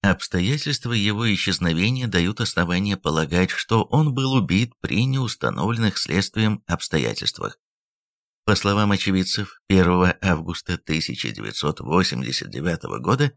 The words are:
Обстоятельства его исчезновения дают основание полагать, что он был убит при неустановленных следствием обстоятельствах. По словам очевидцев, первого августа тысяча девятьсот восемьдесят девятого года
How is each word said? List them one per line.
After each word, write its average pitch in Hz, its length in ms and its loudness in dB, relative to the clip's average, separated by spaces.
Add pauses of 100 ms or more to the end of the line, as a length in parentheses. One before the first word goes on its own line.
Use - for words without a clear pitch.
Обстоятельства 117 880 0
его 107 400 0
исчезновения 95 760 0
дают 92 360 0
основание 92 560 0
полагать, 80 520 2
что - 340 0
он 147 280 0
был 135 220 -2
убит 113 480 2
при 110 240 0
неустановленных 113 880 -2
следствием 107 720 -2
обстоятельствах. - 920 -4 (840)
По 107 100 4
словам 101 380 2
очевидцев, 95 760 -2
первого 90 540 6
августа 87 560 -2
тысяча - 540 -4
девятьсот 53 500 -4
восемьдесят 64 680 -2
девятого - 480 -4
года 127 380 0